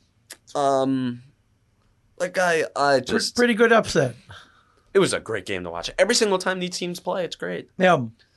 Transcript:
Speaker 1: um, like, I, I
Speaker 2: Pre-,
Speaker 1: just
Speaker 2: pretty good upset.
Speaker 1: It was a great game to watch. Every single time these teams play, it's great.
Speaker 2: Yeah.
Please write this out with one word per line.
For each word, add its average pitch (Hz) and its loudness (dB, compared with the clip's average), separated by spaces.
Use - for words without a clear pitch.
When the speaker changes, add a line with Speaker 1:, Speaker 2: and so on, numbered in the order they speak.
Speaker 1:
um, 135 0
like, 180 -4
I, 170 2
I 143 4
Speaker 2:
Pre-, - -10
Speaker 1:
just 220 -2
Speaker 2:
pretty 240 2
good 226 4
upset. 156 2
Speaker 1:
It 196 6
was 165 2
a 90 -2
great 107 -6
game 92 -6
to 87 -8
watch. 85 -8
Every 202 2
single 202 2
time 185 -4
these 180 -6
teams 175 -8
play, 180 -4
it's - -10
great. 170 -10
Speaker 2:
Yeah. 170 2